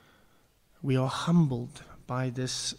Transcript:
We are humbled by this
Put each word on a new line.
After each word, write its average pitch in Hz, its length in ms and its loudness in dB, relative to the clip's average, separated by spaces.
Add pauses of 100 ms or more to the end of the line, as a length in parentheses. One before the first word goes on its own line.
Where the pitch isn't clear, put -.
(800)
We 135 140 0
are 131 140 2
humbled 131 720 2 (240)
by 127 220 -2
this 127 500 -4